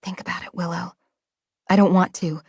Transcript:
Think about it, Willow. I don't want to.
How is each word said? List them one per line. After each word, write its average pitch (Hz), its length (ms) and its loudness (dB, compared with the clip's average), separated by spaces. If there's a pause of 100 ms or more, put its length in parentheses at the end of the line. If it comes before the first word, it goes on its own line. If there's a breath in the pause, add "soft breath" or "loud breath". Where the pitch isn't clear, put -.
Think 185 180 -12
about - 220 -10
it, - 100 -18
Willow. 170 400 -8 (760)
I 190 60 4
don't 202 180 6
want 185 220 2
to. 160 340 -6